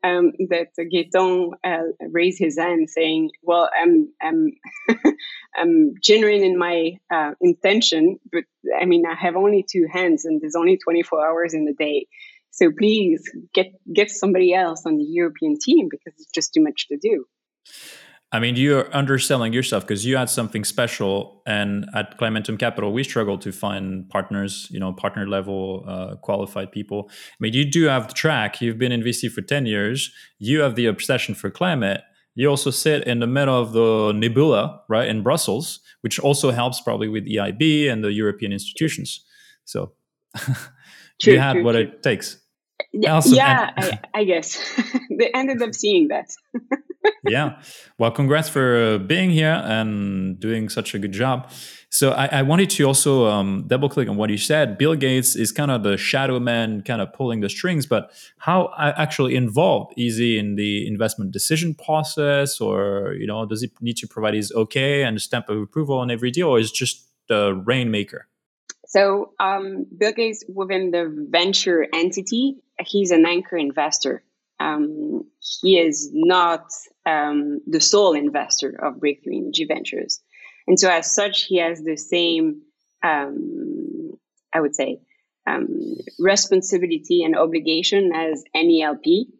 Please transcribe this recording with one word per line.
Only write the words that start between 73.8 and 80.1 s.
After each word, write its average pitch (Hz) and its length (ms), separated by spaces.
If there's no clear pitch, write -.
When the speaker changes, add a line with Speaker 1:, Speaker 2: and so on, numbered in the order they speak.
Speaker 1:
Um, 151 640
he 185 400
is 147 340
not, 170 520
um, 147 640
the 156 160
sole 202 320
investor 143 560
of 127 300
Breakthrough 143 380
Energy - 280
Ventures. - 560